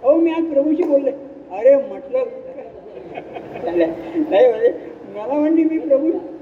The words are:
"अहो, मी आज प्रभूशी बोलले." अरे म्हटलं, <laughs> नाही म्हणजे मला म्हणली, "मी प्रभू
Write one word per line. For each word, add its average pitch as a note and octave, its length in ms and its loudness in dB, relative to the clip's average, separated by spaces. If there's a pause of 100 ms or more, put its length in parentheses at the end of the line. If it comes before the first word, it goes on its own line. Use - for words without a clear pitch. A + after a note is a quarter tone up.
"अहो, C#4 120 6
मी E4 160 4
आज D#4+ 120 -2
प्रभूशी D#4 400 2
बोलले." C#4 280 2 (400)
अरे A#3 240 6
म्हटलं, A#3+ 480 -2
<laughs> - 1400 -14 (640)
नाही A3 180 6
म्हणजे A#3 260 2 (420)
मला A3 180 -6
म्हणली, D#4 300 2
"मी D#4+ 140 0
प्रभू D4 340 2 (300)